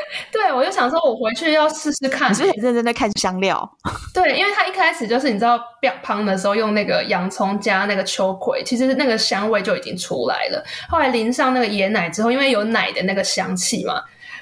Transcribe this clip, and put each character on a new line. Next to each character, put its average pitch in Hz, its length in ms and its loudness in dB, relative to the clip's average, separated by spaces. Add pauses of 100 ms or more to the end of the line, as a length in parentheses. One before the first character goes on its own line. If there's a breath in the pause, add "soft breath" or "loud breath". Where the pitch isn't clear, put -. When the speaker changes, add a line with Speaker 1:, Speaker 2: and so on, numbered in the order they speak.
(140)
Speaker 1:
<laughs> - 200 -10
对， 403 180 2
我 262 140 2
就 381 60 0
想 254 180 0
说 330 180 0
我 233 80 2
回 226 200 -2
去 320 180 0
要 311 160 4
试 302 240 -4
试 269 160 -2
看 269 180 2
欸。 - 20 2
Speaker 2:
你 202 60 2
是 269 60 0
不 381 60 4
是 - 80 4
很 208 100 -4
认 247 80 2
真 233 100 2
在 233 80 2
看 233 260 0
香 185 220 -2
料？ - 380 0 (120)
Speaker 1:
<laughs> - 220 -10
对， 311 260 2
因 359 60 2
为 494 100 0
他 370 140 0
一 370 40 -6
开 359 200 2
始 285 160 -4
就 233 120 2
是 269 120 2
你 202 60 0
知 226 80 0
道 240 120 6 (220)
标 247 140 0 (100)
-，pan 208 220 -2
的 190 100 2
时 190 120 0
候 202 80 2
用 214 180 2
那 208 100 2
个 180 220 0
洋 185 240 0
葱 202 300 -2
加 196 260 0
那 208 100 0
个 185 80 0
秋 190 300 -2
葵， - 320 -4
其 247 100 -2
实 262 200 2
那 269 100 0
个 226 100 2
香 214 340 0
味 208 120 2
就 185 160 0
已 - 40 -10
经 - 140 -8
出 - 320 -4
来 - 220 -2
了。 - 120 -4 (280 loud breath)
后 330 100 2
来 277 100 4
淋 233 220 0
上 262 220 2
那 254 60 2
个 226 80 2
椰 202 240 0
奶 175 180 0
之 208 120 -4
后， 233 100 2
因 254 60 2
为 277 140 2
有 208 140 2
奶 220 260 0
的 - 120 -4
那 190 100 0
个 190 100 0
香 180 320 -2
气 - 300 -2
嘛， - 160 -4 (400 loud breath)